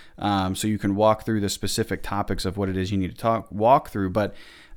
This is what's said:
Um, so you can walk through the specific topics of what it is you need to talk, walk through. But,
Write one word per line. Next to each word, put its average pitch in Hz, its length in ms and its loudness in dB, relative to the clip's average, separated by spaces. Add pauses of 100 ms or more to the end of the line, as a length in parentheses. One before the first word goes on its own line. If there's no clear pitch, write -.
(180)
Um, 95 380 0
so 107 120 -2
you 107 120 0
can 98 160 0
walk 107 280 4
through 110 180 0
the 101 80 0
specific - 520 -2
topics 101 440 -4
of 95 120 -4
what 98 100 0
it 95 80 -2
is 95 160 -2
you 101 60 0
need 92 140 -2
to - 40 -14
talk, 113 360 -2
walk 117 380 4
through. 98 200 -2
But, 101 240 0 (440)